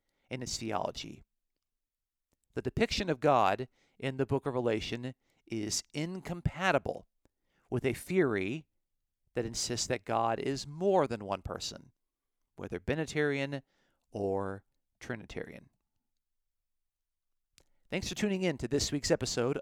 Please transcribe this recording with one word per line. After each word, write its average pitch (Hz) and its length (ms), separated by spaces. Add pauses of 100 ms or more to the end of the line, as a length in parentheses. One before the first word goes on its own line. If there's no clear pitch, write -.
(300)
in 127 120
its - 160
theology. - 680 (1300)
The - 80
depiction 190 480
of 131 120
God 120 480 (280)
in 131 200
the 135 80
book 139 200
of 139 100
Revelation 120 580 (320)
is 107 380 (100)
incompatible 175 1120 (640)
with 123 160
a 123 80
theory 135 720 (680)
that 120 100
insists 113 420
that 123 160
God 113 360
is 135 280
more 170 400
than 113 160
one 95 180
person, - 500 (640)
whether 95 240
Binitarian 143 840 (500)
or 98 520 (360)
Trinitarian. - 720 (2250)
Thanks 190 200
for 185 60
tuning 196 260
in 175 160
to 123 100
this 139 240
week's 151 200
episode 127 500